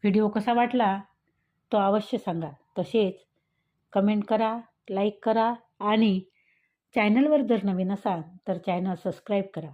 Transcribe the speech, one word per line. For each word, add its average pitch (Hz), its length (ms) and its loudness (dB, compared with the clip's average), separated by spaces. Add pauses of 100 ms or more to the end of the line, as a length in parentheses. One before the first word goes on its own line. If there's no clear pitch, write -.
व्हिडिओ 208 260 2
कसा 220 240 -2
वाटला 233 480 2 (720)
तो 226 40 2
अवश्य 208 420 0
सांगा. 165 320 -6 (280)
तसेच 190 360 0 (760)
कमेंट 208 320 2
करा, 220 340 0 (320)
लाईक 202 340 -4
करा 226 300 2 (260)
आणि 208 400 2 (760)
चॅनलवर 254 460 4
जर 226 220 2
नवीन 185 300 -2
असाल 196 280 -4 (280)
तर 185 80 -2
चॅनल 180 380 -4
सबस्क्राईब 190 500 -4 (100)
करा. 156 200 -10